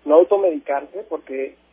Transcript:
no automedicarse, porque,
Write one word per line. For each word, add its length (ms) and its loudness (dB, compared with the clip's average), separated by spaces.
no 100 2
automedicarse, 920 0
porque, 480 -10